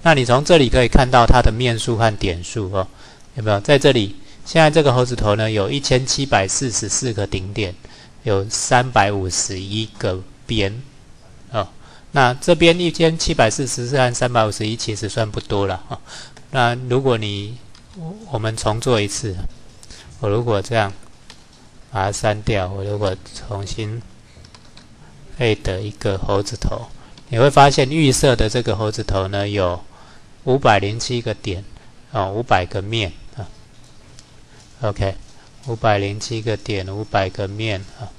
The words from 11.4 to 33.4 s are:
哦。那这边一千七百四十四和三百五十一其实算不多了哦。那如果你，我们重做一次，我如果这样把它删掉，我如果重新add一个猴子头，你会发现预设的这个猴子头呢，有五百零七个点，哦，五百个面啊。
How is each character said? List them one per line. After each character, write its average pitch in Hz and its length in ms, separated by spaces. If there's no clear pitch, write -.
哦。 110 140
那 127 220
这 175 200
边 170 240
一 170 140
千 165 240
七 - 160
百 117 180
四 135 160
十 120 200
四 135 100
和 123 180
三 123 160
百 117 160
五 101 60
十 107 140
一 113 100
其 110 180
实 101 140
算 110 200
不 104 120
多 101 260
了 92 220
哦。 131 100
那 120 240
如 123 120
果 131 160
你， 104 400
我 135 80
们 110 180
重 110 220
做 117 220
一 104 80
次， 98 260
我 107 80
如 113 160
果 107 160
这 117 160
样 101 160
把 98 140
它 101 80
删 107 300
掉， 98 260
我 98 160
如 104 140
果 95 180
重 101 320
新 110 340
add 104 400
一 104 120
个 98 260
猴 101 240
子 104 180
头， 113 260
你 113 80
会 139 120
发 143 200
现 135 200
预 151 220
设 123 240
的 110 140
这 120 120
个 107 140
猴 107 160
子 113 100
头 95 260
呢， 101 200
有 92 340
五 131 140
百 110 200
零 104 220
七 120 220
个 110 100
点， 98 320
哦， 98 180
五 107 120
百 107 240
个 98 160
面 104 280
啊。 92 140